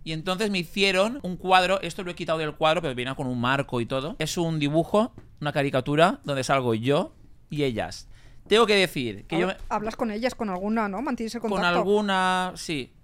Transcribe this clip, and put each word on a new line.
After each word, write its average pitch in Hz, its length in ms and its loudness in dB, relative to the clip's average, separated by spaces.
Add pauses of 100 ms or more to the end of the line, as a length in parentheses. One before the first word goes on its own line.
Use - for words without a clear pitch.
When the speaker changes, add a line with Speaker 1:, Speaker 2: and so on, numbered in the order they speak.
Speaker 1:
Y 160 80 -8
entonces 180 380 -4
me 202 80 -2
hicieron 196 640 2
un 180 160 -8
cuadro, 185 440 4
esto 170 220 -8
lo 175 60 -8
he 170 60 -10
quitado 165 240 -4
del 151 160 -4
cuadro, 160 260 2
pero 139 140 -4
viene 123 180 -4
con 135 140 -6
un 123 120 -2
marco 127 400 0
y 120 60 -2
todo. 135 320 -6
Es 156 220 -4
un 165 180 0
dibujo, 156 560 2 (260)
una 143 140 -4
caricatura, 147 680 4
donde 135 200 -2
salgo 131 300 2
yo 139 400 0 (380)
y 147 120 -2
ellas. 104 440 -4 (400)
Tengo 220 180 6
que 208 100 2
decir 131 520 0
que 165 120 -2
yo 180 80 2
Speaker 2:
Hab-, 190 60 -2
Speaker 1:
me - 40 -10 (120)
Speaker 2:
hablas 214 260 -4
con 233 140 -2
ellas, 233 240 -2
con 220 160 -6
alguna, 202 400 -2
¿no? 190 140 -6
Mantienes 233 320 -6
el 233 60 -8
contacto. 202 200 -2
Speaker 1:
Con 180 40 0 (120)
alguna, 185 800 2
sí, 139 360 -6 (120)